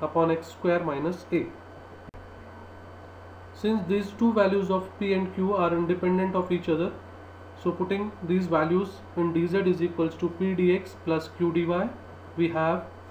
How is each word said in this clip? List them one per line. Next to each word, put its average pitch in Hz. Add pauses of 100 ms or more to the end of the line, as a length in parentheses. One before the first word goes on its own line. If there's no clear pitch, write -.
upon 165
x 165
square 175
minus 156
a. - (2000)
Since 208
these 196
two 233
values 196
of 190 (120)
p 196
and 190
q 190
are 170
independent 180
of 180
each 175
other, 165 (720)
so 180
putting 196 (140)
these 180
values 165 (280)
in 170
dz 175
is 165
equals 170
to 175
p 190
dx 180
plus 160
q 170
dy, 170 (680)
we 165
have 165 (240)